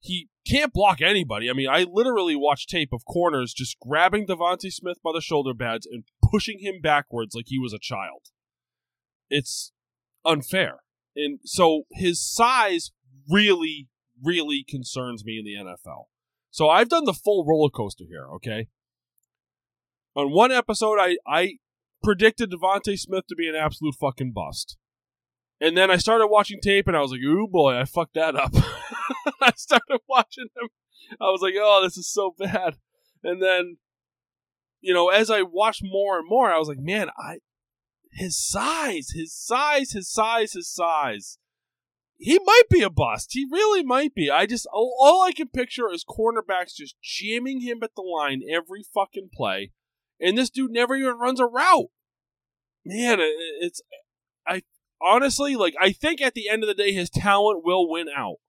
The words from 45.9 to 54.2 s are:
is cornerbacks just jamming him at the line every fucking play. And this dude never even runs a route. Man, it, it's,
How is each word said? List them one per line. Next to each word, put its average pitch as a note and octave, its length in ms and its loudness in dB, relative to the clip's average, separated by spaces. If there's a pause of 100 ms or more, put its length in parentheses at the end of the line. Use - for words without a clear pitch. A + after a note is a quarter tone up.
is E3+ 120 -8
cornerbacks G3+ 720 -4
just C#3+ 260 -18
jamming A#3+ 600 -6
him A#3+ 200 -6
at A3+ 140 -10
the G3+ 60 -12
line D3 460 -4
every F3 360 -6 (100)
fucking G3 400 -4
play. G2 380 -4 (480)
And F#3 180 0
this B3+ 120 -2
dude C4 200 -6
never A#3+ 240 0
even C4 240 -2
runs B3 220 -2
a B3 60 2
route. D4 440 2 (920)
Man, G#3+ 360 0
it, D#3 120 2 (280)
it's, F3 200 -8 (640)